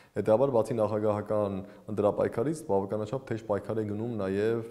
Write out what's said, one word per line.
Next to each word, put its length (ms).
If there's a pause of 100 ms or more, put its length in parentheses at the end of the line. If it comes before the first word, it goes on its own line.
(140)
Հետևաբար, 380
բացի 240
նախագահական 800 (280)
ընտրապայքարից, 800
բավականաչափ 640
թեժ 180
պայքար 320
է 80
գնում 300
նաև 560